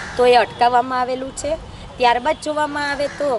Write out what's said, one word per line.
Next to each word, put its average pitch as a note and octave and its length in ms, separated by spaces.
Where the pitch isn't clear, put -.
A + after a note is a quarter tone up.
તો B3 100
એ B3 100
અટકાવવામાં B3 640
આવેલું C4 360
છે. D4 160
ત્યારબાદ B3 480
જોવામાં D4 460
આવે C#4+ 180
તો C#4+ 200